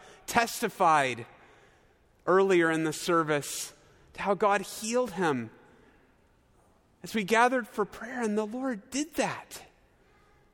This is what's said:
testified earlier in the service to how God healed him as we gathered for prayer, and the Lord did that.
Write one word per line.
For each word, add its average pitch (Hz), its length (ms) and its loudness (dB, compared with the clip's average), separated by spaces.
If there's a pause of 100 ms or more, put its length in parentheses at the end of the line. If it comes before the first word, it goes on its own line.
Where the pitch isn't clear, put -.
(280)
testified 156 1000 0 (1000)
earlier 180 420 6
in 160 140 0
the 156 80 0
service 156 800 -2 (420)
to - 100 -12
how 196 100 0
God 202 280 2
healed 233 500 -4
him 147 400 -2 (1500)
as - 140 -10
we 220 80 -2
gathered 233 420 2
for 202 200 -4
prayer, 240 360 -10
and 214 160 -2
the 214 80 -2
Lord 247 440 -8
did 302 260 -6
that. - 480 -6 (920)